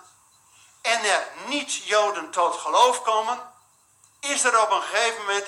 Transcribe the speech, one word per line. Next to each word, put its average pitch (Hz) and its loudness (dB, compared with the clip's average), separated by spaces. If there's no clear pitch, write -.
en 226 0
er 190 0
niet-Joden 208 -2
tot 170 0
geloof 226 4
komen, 220 -2
is 277 -2
er 226 4
op 208 2
een 185 0
gegeven 226 -2
moment 202 -4